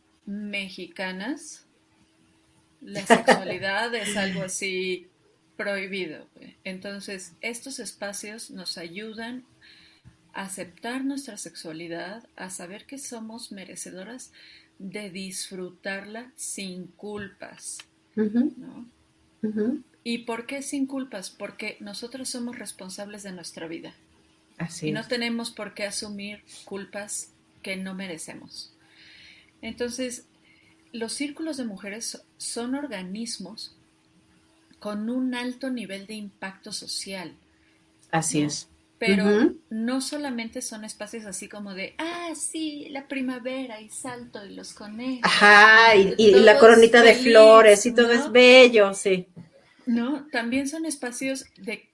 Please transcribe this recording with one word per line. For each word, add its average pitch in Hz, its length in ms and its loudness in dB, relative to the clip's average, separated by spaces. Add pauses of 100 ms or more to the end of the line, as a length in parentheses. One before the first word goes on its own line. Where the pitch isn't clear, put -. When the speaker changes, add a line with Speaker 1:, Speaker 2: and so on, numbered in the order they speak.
(260)
Speaker 1:
mexicanas, 202 1400 -10 (1160)
la 196 240 -12
Speaker 2:
<laughs> - 0 -
Speaker 1:
sexualidad 196 920 0
es 208 220 -6
algo 190 260 -4
así 185 640 -6 (480)
prohibido. 190 720 -8 (360)
Entonces, 190 800 -14
estos 240 380 -12
espacios 208 720 -14
nos 185 260 -14
ayudan 220 680 -14 (880)
a 196 100 -12
aceptar 214 600 -10
nuestra 277 320 -8
sexualidad, 170 920 -14 (100)
a 185 120 -14
saber 185 360 -16
que 269 140 -16
somos 226 520 -16
merecedoras 185 800 -16 (480)
de 196 320 -14
disfrutarla 196 1300 -14
sin 185 500 -12
culpas, - 920 -16 (380)
Speaker 2:
Ujú. 220 400 0
Speaker 1:
¿no? - 320 -20 (560)
Speaker 2:
Ujú. 214 400 -4 (200)
Speaker 1:
¿Y 233 160 -6
por 233 280 -10
qué 277 140 -10
sin 269 260 -6
culpas? 262 420 -12
Porque 202 500 -14
nosotras 240 500 -14
somos 240 280 -10
responsables 202 640 -16
de 196 80 -14
nuestra 170 360 -16
vida. - 280 -14 (640)
Speaker 2:
Así 165 300 -10
Speaker 1:
Y - 60 -4
no 226 80 -6
Speaker 2:
es. 233 60 -12
Speaker 1:
tenemos 233 440 -6
por 208 240 -14
qué 208 100 -10
asumir 208 580 -12 (220)
culpas - 680 -12 (300)
que 190 140 -10
no 190 180 -10
merecemos. - 800 -16 (880)
Entonces, 240 640 -10 (640)
los 226 200 -10
círculos 294 440 -8
de 254 80 -8
mujeres 202 580 -12 (140)
son 247 380 -8
organismos 214 1000 -12 (1040)
con 208 300 -8
un 254 260 -4
alto 247 340 -8
nivel 196 380 -10
de 214 80 -12
impacto 202 580 -14
social, 190 640 -12 (760)
Speaker 2:
Así 160 300 -2
Speaker 1:
¿no? - 20 2
Speaker 2:
es. - 260 -8 (300)
Speaker 1:
Pero 196 280 2
Speaker 2:
Ujú. 233 420 2
Speaker 1:
no 233 320 -4
solamente 254 600 -8
son 220 240 -12
espacios 214 400 -14
así 196 240 -12
como 208 260 -14
de, 190 240 -10
"Ah, 339 360 -8
sí, 302 540 -10
la 277 180 -12
primavera 254 760 -8
y 220 80 -20
salto 240 560 -14
y 185 100 -18
los 190 180 -16
conejos". 214 920 4
Speaker 2:
Ajá, 220 320 10
y, 190 220 6
y, 208 200 8
y 220 60 8
la 208 140 10
Speaker 1:
Todos - 20 4
Speaker 2:
coronita 226 440 10
de 226 100 10
Speaker 1:
feliz, - 20 6
Speaker 2:
flores 220 720 10
y 233 60 -2
todo 233 180 4
Speaker 1:
¿no? - 0 -
Speaker 2:
es 247 200 0
bello, 247 600 10
sí. 185 340 -2 (580)
Speaker 1:
No, 254 460 -4
también 254 360 -2
son 320 180 -8
espacios 269 600 -8 (100)
de 196 380 -14